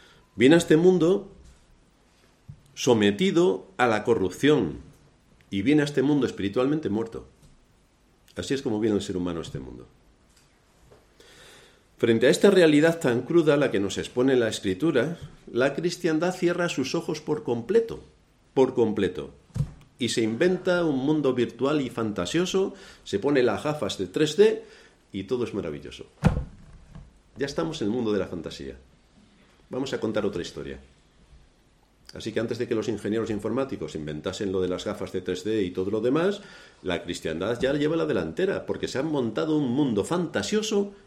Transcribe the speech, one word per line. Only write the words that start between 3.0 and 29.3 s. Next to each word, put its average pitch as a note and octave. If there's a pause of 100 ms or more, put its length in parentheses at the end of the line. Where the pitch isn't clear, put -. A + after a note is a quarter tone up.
a B2
la G#2+
corrupción G2+ (720)
y G2
viene C#3+
a -
este C#3
mundo C#3
espiritualmente B2
muerto. - (1080)
Así G2
es C3+
como G#2+
viene G#2+
el G2
ser F#2
humano F2
a -
este D2+
mundo. B1 (2000)
Frente A#2
a -
esta G3+
realidad E3
tan B2+
cruda, D#3
la C3+
que G2+
nos G2
expone B2+
la A#2
Escritura, C3+ (340)
la C3+
cristiandad E3+
cierra F3
sus C3
ojos E3
por D3+
completo, B2 (500)
por C3
completo, G2+ (640)
y A#2
se A#2+
inventa F3
un C#3+
mundo C#3
virtual B2+
y B2+
fantasioso, D#3 (280)
se -
pone C3+
las G#2
gafas D3
de F#2+
tres -
D A3 (460)
y F#2+
todo B2
es G2+
maravilloso. D#2 (1300)
Ya C3+
estamos D#3
en G2+
el G#2
mundo A#2
de F#2+
la E2+
fantasía. D2 (920)